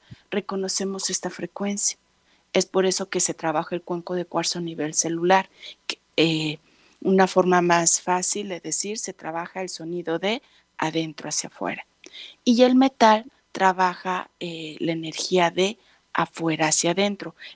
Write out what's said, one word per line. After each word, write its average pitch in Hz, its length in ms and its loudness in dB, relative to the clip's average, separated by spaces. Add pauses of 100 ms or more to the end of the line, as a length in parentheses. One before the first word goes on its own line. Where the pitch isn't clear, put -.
(300)
reconocemos 196 800 -2
esta 180 200 -2
frecuencia. 202 680 -4 (540)
Es 185 160 2
por 190 180 2
eso 185 240 0
que 180 100 -2
se 165 140 4
trabaja 165 400 -4
el 175 80 -4
cuenco 175 320 -8
de 175 120 -2
cuarzo 170 340 -2
a - 20 -4
nivel 156 320 -6
celular, 175 560 2 (380)
que, - 100 -8 (200)
eh, 156 420 2 (420)
una 190 240 4
forma 180 360 4
más 170 380 4
fácil 185 500 -2
de 170 100 -8
decir, 196 400 -4
se - 120 -6
trabaja 170 520 -10
el 175 60 -8
sonido 165 500 -6
de 208 240 -4 (340)
adentro 156 520 -4
hacia - 180 0
afuera. - 380 -8 (600)
Y 247 160 6
el 254 140 6
metal 233 500 4 (260)
trabaja, 185 800 0 (100)
eh, 165 400 -10
la 165 120 0
energía 165 580 0
de 185 280 -2 (360)
afuera 160 540 -2
hacia 170 240 4
adentro. 196 420 -2 (220)